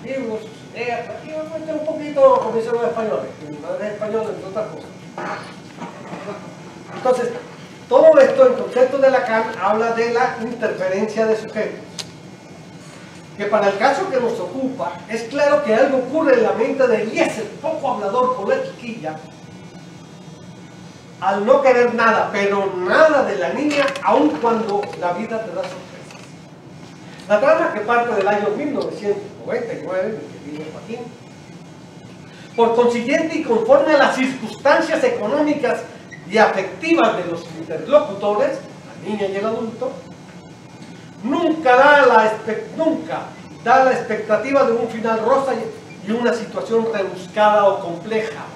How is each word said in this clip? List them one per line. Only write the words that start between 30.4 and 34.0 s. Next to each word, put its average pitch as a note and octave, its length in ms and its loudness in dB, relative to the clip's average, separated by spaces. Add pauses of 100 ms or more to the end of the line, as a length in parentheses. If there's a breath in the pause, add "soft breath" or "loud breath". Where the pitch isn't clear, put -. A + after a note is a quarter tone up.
mi - 60 -12
querido D#3 200 -12
Joaquín, A#3 280 -12 (1600 loud breath)
por A3+ 180 4
consiguiente A#3+ 640 2
y - 80 -2
conforme D4 520 4
a - 20 6
las - 180 4